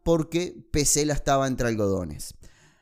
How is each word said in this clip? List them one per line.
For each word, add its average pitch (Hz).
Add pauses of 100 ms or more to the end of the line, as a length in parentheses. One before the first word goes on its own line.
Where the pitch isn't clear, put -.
porque 170
Pesela 147
estaba 139
entre 127
algodones. 98 (460)